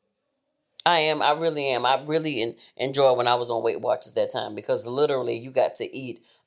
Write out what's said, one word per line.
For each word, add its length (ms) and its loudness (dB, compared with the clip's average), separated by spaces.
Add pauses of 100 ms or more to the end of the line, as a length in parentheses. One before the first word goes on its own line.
(840)
I 160 4
am. 220 2
I 100 4
really 360 0
am. 160 0
I 200 2
really 380 -2
en-, 120 -4 (220)
enjoy 360 4
when 160 2
I 60 6
was 160 -2
on 120 -2
Weight 180 0
Watchers 340 -4
that 180 0
time 220 -6
because 320 -4
literally 520 -2
you 120 -14
got 260 2
to 200 -8
eat. 260 -12 (240)